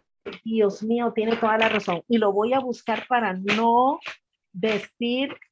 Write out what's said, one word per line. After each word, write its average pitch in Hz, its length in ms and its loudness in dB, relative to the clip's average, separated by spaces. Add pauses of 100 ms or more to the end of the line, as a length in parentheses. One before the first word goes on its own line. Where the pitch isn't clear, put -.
(440)
"Dios 220 400 0
mío, 233 300 0
tiene 226 220 0
toda 220 220 2
la 220 120 2
razón", 202 380 -2
y 233 100 2
lo 214 140 2
voy 214 220 0
a 269 60 2
buscar 233 480 -6
para 226 260 0
no 233 640 2 (540)
decir 220 840 -4 (160)